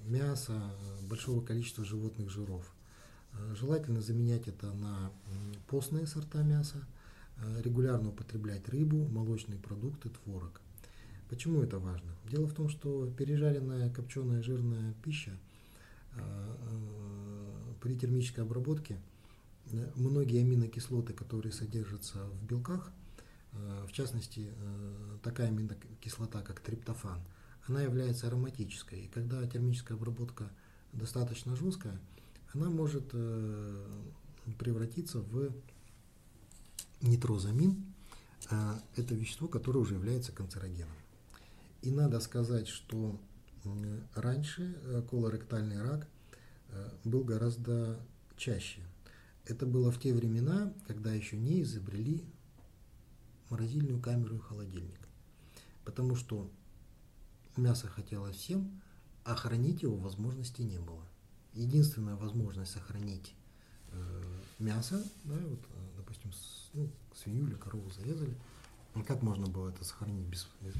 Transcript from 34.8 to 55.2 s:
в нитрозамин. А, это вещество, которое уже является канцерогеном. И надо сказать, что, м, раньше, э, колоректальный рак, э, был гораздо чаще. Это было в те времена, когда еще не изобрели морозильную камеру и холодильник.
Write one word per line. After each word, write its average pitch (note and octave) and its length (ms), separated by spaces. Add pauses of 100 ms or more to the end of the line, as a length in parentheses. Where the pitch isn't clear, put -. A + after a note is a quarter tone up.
в B2 300 (1500)
нитрозамин. A#2+ 880 (640)
А, G#2+ 280 (180)
это A#2+ 180
вещество, A2+ 340
которое C3 300
уже G2+ 160
является A#2+ 380
канцерогеном. F2+ 640 (840)
И B2+ 100
надо C3+ 300
сказать, A#2 480
что, A2 500 (460)
м, G#2 380 (120)
раньше, D3 680
э, B2 280
колоректальный G#2+ 720
рак, D3+ 260 (600)
э, G2 220 (140)
был B2 200
гораздо A#2 720 (380)
чаще. F#2+ 460 (640)
Это A#2+ 200
было B2 240
в A#2+ 80
те C3 140
времена, A#2+ 600 (140)
когда G#2+ 260
еще G#2+ 240
не D3+ 260
изобрели A2 640 (1300)
морозильную B2 500
камеру A#2+ 360
и G#2+ 40
холодильник. F#2 680 (760)